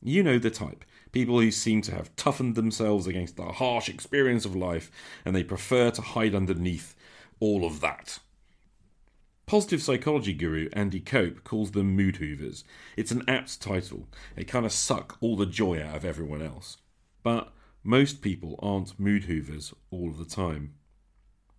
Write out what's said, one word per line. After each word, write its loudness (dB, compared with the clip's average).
You 4
know 6
the 2
type. -10
People 4
who 8
seem 2
to -6
have -8
toughened 0
themselves 2
against -4
the -8
harsh -2
experience 2
of -4
life, -2
and 0
they 2
prefer 2
to -2
hide 0
underneath -2
all 2
of -4
that. -6
Positive 2
psychology 0
guru -2
Andy -2
Cope 0
calls -4
them 2
mood 4
hoovers. -8
It's -4
an -2
apt -2
title. -4
They -8
kinda -2
suck -2
all 2
the 2
joy 0
out -8
of -8
everyone -6
else. -12
But -2
most 4
people -6
aren't -4
mood 2
hoovers -6
all -6
of -8
the -10
time. -4